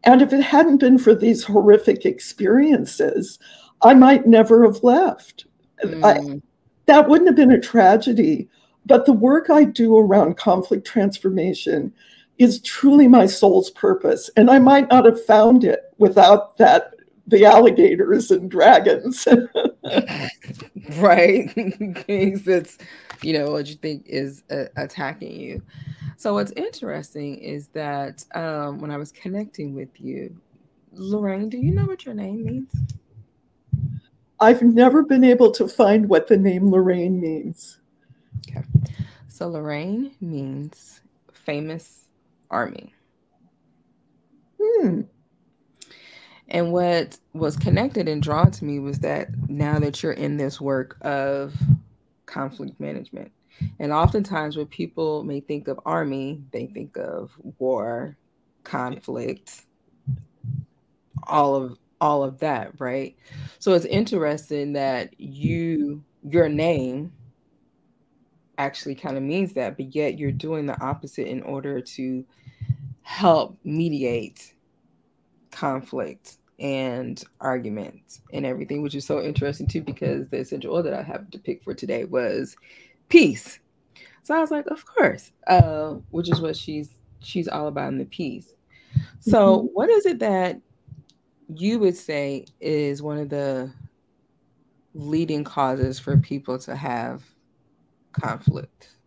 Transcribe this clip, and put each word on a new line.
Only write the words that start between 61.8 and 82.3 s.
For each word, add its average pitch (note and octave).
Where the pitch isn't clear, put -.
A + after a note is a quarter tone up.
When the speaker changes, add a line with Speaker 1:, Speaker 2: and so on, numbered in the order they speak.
Speaker 2:
all D3+
of C3+
that, C#3+
right? C3
So F#3+
it's E3+
interesting D3+
that C3+
you, D3
your D#3
name D3
actually C#3
kinda C3+
means F3+
that, B2+
but C3
yet D3+
you're C#3+
doing D#3
the C#3
opposite C#3
in B2+
order C3+
to C3
help E3
mediate C#3+
conflict C3
and C3
arguments A2
and C#3+
everything, C#3+
which C#3+
is C#3
so D3
interesting C#3+
too, D#3+
because C#3
the -
essential C#3+
oil F3
that C#3
I C3
happened D#3+
to -
pick -
for -
today -
was A#2